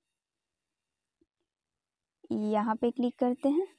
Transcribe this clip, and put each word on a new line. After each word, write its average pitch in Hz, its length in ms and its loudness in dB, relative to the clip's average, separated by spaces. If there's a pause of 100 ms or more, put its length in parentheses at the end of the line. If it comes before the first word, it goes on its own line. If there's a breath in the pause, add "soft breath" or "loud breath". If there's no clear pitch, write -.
(2250)
यहाँ 214 440 0
पे 240 160 0
क्लिक 240 260 -2
करते 247 320 0
हैं 349 180 2 (120)